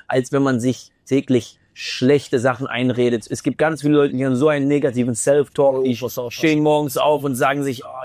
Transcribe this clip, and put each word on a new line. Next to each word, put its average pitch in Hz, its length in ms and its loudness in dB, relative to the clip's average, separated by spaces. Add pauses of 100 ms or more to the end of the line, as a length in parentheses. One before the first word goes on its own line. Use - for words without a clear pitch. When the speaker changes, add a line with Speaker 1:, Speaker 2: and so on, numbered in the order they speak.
Speaker 1:
als 131 240 -2
wenn 139 100 2
man 131 180 0
sich 123 320 -4 (120)
täglich 131 540 0 (180)
schlechte - 640 0
Sachen 123 300 -2
einredet. 120 600 0
Es - 140 -6
gibt 131 160 -4
ganz 156 240 0
viele 147 120 2
Leute, 143 220 4
die 131 80 -2
haben 131 120 0
so 135 120 2
einen 143 200 0
negativen 123 480 0
Self-Talk, 139 580 2
Speaker 2:
Oh, 131 80 0
Speaker 1:
die 127 120 2
Speaker 2:
pass 117 220 -8
auf, 123 100 -8
pass 113 80 -12
Speaker 1:
stehen 156 260 2
Speaker 2:
auf. 151 40 0
Speaker 1:
morgens 151 320 0
auf 143 280 0
und 139 100 -2
sagen 139 300 -2
sich, 135 200 -6
„Oh, - 40 -16 (160)